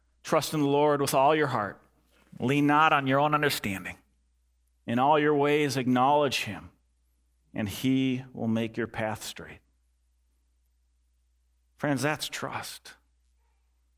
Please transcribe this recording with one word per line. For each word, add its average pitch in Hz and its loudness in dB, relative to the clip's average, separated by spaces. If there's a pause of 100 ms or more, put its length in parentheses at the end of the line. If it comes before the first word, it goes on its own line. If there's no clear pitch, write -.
(220)
"Trust 156 0
in 156 0
the 143 2
Lord 143 2
with 143 0
all 143 4
your 151 2
heart. 110 -4 (580)
Lean 143 2
not 156 4
on 139 2
your 135 2
own 151 2
understanding. 101 -2 (880)
In 120 -2
all 143 4
your 151 2
ways 143 2
acknowledge 127 2
Him, 85 -12 (840)
and 110 -2
He 131 -2 (100)
will 117 -4
make 113 -2
your 113 -4
path 107 -6
straight." - -14 (2250)
Friends, 139 -2
that's 147 -4
trust. - -12 (1040)